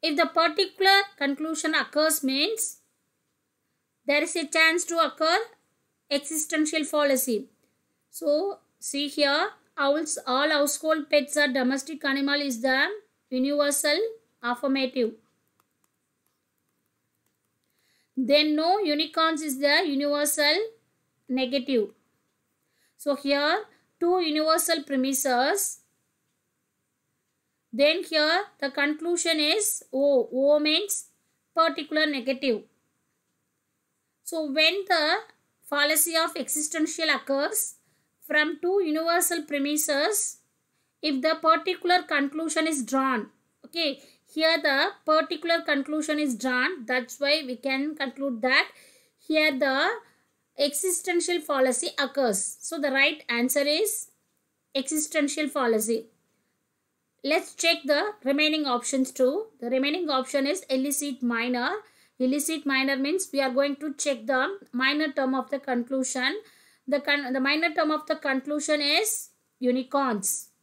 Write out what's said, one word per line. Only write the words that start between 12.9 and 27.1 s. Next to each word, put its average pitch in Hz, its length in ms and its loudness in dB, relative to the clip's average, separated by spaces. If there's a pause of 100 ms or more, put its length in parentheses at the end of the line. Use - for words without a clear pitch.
universal 285 680 0 (440)
affirmative. 254 720 0 (3000)
Then 294 420 4
no 339 220 4
unicorns 320 640 0
is 285 180 -4
the 285 280 4
universal 294 680 2 (720)
negative. 254 640 0 (1080)
So 285 180 -2
here 294 480 0 (340)
two 359 220 4
universal 320 640 2
premises. 269 960 0 (1900)